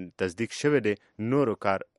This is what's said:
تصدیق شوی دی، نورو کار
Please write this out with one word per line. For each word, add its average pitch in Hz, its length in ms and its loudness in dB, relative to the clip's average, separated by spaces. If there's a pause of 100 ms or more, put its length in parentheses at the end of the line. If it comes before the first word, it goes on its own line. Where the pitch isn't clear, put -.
(240)
تصدیق 92 400 -4
شوی 147 160 4
دی، 104 140 0 (360)
نورو 131 240 2
کار 98 340 -2 (100)